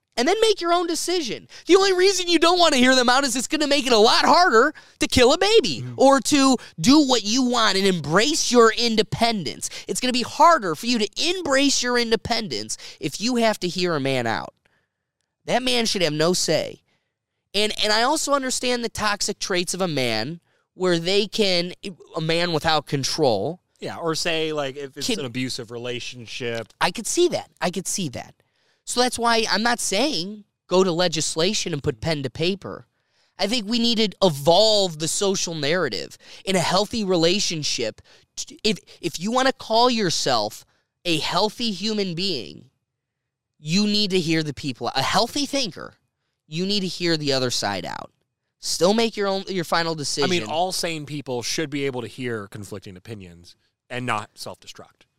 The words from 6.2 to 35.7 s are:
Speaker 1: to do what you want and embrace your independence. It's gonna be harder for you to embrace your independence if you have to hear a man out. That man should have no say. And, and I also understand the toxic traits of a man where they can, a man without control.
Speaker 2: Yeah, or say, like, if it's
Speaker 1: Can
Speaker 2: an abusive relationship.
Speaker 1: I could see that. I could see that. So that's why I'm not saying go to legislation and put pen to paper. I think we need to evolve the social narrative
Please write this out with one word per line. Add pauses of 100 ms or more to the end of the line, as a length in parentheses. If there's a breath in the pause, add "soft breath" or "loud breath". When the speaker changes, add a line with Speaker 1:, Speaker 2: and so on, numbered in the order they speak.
Speaker 1:
to (220 loud breath)
do
what
you
want
and
embrace
your
independence. (180 loud breath)
It's
gonna
be
harder
for
you
to (200)
embrace
your
independence (240 loud breath)
if
you
have
to
hear
a
man
out. (920)
That
man
should
have
no
say. (720)
And, (100)
and
I
also
understand
the
toxic
traits
of
a
man (340)
where
they
can, (420)
a
man
without
control. (200)
Speaker 2:
Yeah,
or
say,
like,
if
it's
Speaker 1:
Can
Speaker 2:
an
abusive
relationship.
Speaker 1:
I
could
see
that. (100)
I
could
see
that. (520)
So
that's
why
I'm
not
saying (240)
go
to
legislation
and
put
pen
to
paper. (520)
I
think
we
need
to (120)
evolve
the
social
narrative (280 loud breath)